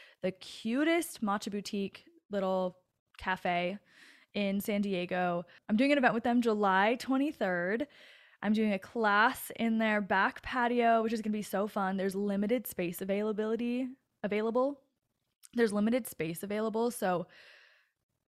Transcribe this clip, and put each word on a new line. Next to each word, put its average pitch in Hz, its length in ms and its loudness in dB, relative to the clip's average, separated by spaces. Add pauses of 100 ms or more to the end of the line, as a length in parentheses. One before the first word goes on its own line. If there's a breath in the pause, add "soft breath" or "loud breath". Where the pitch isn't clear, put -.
(220 loud breath)
the 185 100 -2
cutest 302 920 -2
matcha 208 260 -2
boutique 196 560 -6 (240)
little 190 480 -2 (400)
cafe 180 640 -2 (560 loud breath)
in 202 260 -2
San 208 200 -2
Diego. 180 640 -2 (220 loud breath)
I'm 214 100 2
doing 269 140 6
an 294 60 4
event 247 160 4
with 233 100 -2
them 240 180 2
July 208 580 4
twenty-third. 233 880 -2 (560 loud breath)
I'm 208 100 2
doing 214 200 2
a 190 60 0
class 214 760 2
in 226 240 0
their 214 200 2
back 202 440 0
patio, 240 580 2
which 220 120 -2
is 220 100 -2
gonna 214 100 -2
be 214 80 -2
so 202 260 -2
fun. 196 300 -2
There's 190 180 -2
limited 202 520 0
space 180 340 -6
availability, 220 840 -2 (360)
available. 226 580 0 (720)
There's 226 200 4
limited 226 320 2
space 165 380 -6
available, 220 480 -2
so 180 340 -2 (1040 loud breath)